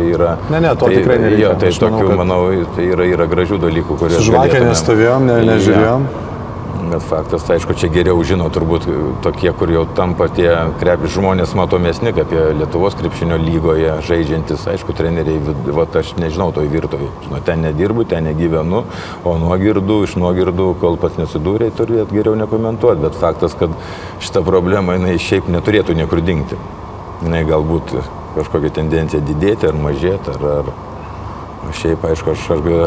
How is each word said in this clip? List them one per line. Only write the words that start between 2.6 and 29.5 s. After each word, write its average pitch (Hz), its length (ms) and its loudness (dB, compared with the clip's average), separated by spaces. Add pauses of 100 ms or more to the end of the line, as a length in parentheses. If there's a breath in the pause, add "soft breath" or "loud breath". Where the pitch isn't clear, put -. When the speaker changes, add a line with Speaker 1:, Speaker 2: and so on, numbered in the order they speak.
Speaker 1:
tai 85 160 0
yra, 90 120 2 (120)
yra 85 120 2
gražių 90 320 2
dalykų, 82 380 0
kuriuos 85 240 2
Speaker 2:
Su 110 100 2
žvake 127 200 4
Speaker 1:
galėtume 120 160 4
Speaker 2:
nestovėjom, 117 580 4
ne, 123 80 4
Speaker 1:
Jo. 113 200 4
Speaker 2:
nežiūrėjom. 107 500 4 (840)
Speaker 1:
Bet 85 140 -2
faktas, 80 420 -2
aišku, 85 320 0
čia - 160 0
geriau 87 320 4
žino 87 260 0
turbūt 82 360 0 (360)
tokie, 87 300 0
kur 85 160 -2
jau 82 260 2
tampa 87 360 0
tie 90 180 2 (320)
krep-, 87 260 2
žmonės 92 480 0
matomesni, 90 600 0
kaip 78 180 0
jie 80 220 2
Lietuvos 78 420 0
krepšinio 85 420 -2
lygoje 80 540 2 (160)
žaidžiantys, 151 600 -2
aišku, 95 280 -4
treneriai, 80 420 -2
vid-, 71 360 -4
vat 80 240 0
aš 80 180 -2
nežinau 85 380 -2
toj 76 160 -2
virtuvėj, 73 400 -4 (180)
žinot, 69 160 -8
ten - 180 0
nedirbu, 95 460 0
ten 82 160 -2
negyvenu, 80 600 0 (420 loud breath)
o 87 120 2
nuogirdų, 95 640 2
iš - 120 -4
nuogirdų, 90 640 0
kol 87 160 2
pats 82 220 -2
nesidūrei, 95 540 -2
turėt 110 420 -2
geriau 107 220 2
nekomentuot, 110 680 0
bet 76 140 -2
faktas, 82 380 0
kad 87 160 -2 (520 loud breath)
šita - 240 -2
problema, 92 480 2
jinai 90 260 0
šiaip 95 300 0
neturėtų 90 440 2
niekur 80 280 0
dingti. 82 340 -2 (640)
Jinai 82 220 0
galbūt 78 540 0 (400)
kažkokia 78 340 -2
tendencija 78 480 -2
didėti 76 480 0